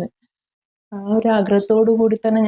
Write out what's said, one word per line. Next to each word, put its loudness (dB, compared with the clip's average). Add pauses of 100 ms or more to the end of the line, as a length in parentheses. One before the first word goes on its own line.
(920)
ആ -12 (160)
ഒരു 0
ആഗ്രഹത്തോടു 0
കൂടി 0
തന്നെ -2